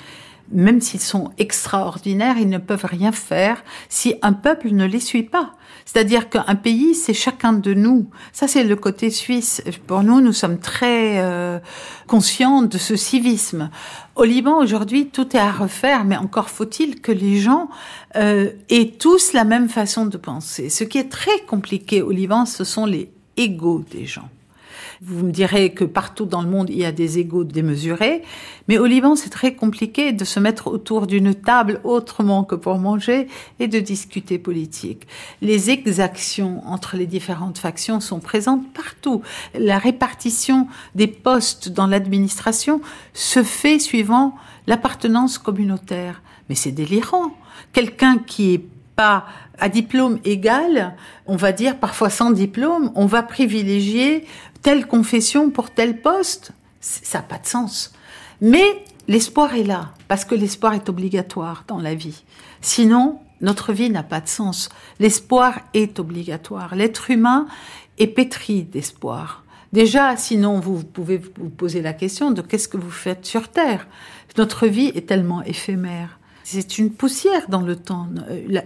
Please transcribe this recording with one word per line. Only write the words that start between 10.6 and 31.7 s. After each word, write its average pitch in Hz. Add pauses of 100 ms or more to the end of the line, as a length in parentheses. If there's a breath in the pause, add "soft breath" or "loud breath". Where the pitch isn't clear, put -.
euh, 175 (480 loud breath)
conscients 254
de 185
ce 214
civisme. 202 (460 loud breath)
Au 247
Liban, 254
aujourd'hui, 220
tout 262
est 233
à 202
refaire, 208
mais 196
encore 196
faut-il 262
que 233
les 202
gens, 277 (480 loud breath)
euh, 208 (200)
aient 233
tous 359
la 233
même 233
façon 220
de 196
penser. 151
Ce -
qui 226
est 269
très 415
compliqué 196
au -
Liban, 196
ce 226
sont 180
les 185 (240)
égos 170
des -
gens. 131 (760 loud breath)
Vous 180
me 180
direz 190
que 185
partout 196
dans 175
le 170
monde, 190
il -
y 175
a 165
des 165
égos 175
démesurés, 160 (480 loud breath)
mais 214
au 220
Liban, 262
c'est 285
très 254
compliqué 226
de 196
se -
mettre 214
autour 220
d'une 196
table 226